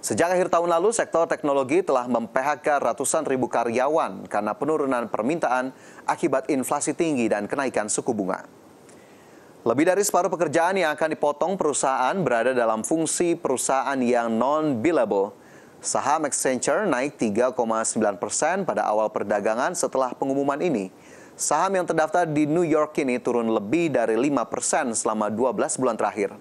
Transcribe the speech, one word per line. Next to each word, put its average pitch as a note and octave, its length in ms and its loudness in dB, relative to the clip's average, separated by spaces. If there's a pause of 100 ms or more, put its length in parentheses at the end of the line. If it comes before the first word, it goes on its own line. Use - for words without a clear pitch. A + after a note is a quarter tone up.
Sejak E3 320 0
akhir F3+ 160 2
tahun E3+ 160 2
lalu, F3 240 4
sektor E3 400 0
teknologi C#3 480 2
telah B2+ 320 0
mem-P A2+ 240 -2
H C#3 240 0
K C#3+ 240 0
ratusan C3 400 0
ribu C3 240 0
karyawan A#2+ 800 0
karena G#2+ 240 -2
penurunan C3+ 560 -2
permintaan B2+ 640 -2 (320)
akibat - 480 0
inflasi C#3+ 400 -2
tinggi C3+ 400 0
dan G#2 160 -2
kenaikan B2+ 400 -2
suku C3+ 240 -4
bunga. F#2+ 320 -4 (1200)
Lebih A#2+ 160 2
dari F#3 240 2
separuh F3+ 240 2
pekerjaan E3+ 480 0
yang D#3 160 0
akan D#3 240 -2
dipotong D#3 400 0
perusahaan C3+ 640 0
berada B2 320 2
dalam A2+ 320 2
fungsi E3 480 0
perusahaan C3+ 640 0
yang A#2+ 320 2
non-billable. A#2+ 1040 2 (480)
Saham C#3 480 0
Accenture C#3+ 560 0
naik C#3+ 320 0
tiga A#2 320 2
koma A2+ 320 0
sembilan G#2+ 400 0
persen D#3 400 -2
pada G#2 240 -2
awal G#2+ 240 2
perdagangan A2 640 -2
setelah C3 400 -2
pengumuman C#3 480 -2
ini. A#2 320 -2 (400)
Saham F3+ 480 0
yang E3+ 80 -4
terdaftar D#3+ 400 2
di D3+ 160 2
New D#3 160 0
York D3+ 400 2
ini B2+ 160 0
turun A#2 320 0
lebih A2+ 400 0
dari A#2 240 2
lima C3 320 2
persen B2+ 480 -2
selama G#2+ 400 -2
dua B2 160 0
belas B2 320 -2
bulan A#2 160 0
terakhir. G2+ 440 -2